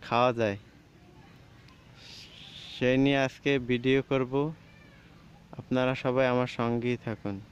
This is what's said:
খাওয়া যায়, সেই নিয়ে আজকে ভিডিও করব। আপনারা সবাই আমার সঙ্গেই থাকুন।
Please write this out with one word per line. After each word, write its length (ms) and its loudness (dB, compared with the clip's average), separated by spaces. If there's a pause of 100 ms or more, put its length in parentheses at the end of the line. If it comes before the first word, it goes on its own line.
খাওয়া 240 4 (100)
যায়, 180 0 (2250)
সেই 300 2
নিয়ে 220 4
আজকে 260 -2 (180)
ভিডিও 300 2 (100)
করব। 220 0 (1300)
আপনারা 340 0 (120)
সবাই 280 2
আমার 260 0
সঙ্গেই 480 0
থাকুন। 300 -6 (160)